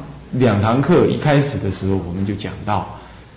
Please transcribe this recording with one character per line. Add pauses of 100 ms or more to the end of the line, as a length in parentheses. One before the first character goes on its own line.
(320)
两
堂
课
一
开
始
的
时
候， (120)
我
们
就
讲 (120)
到， (380)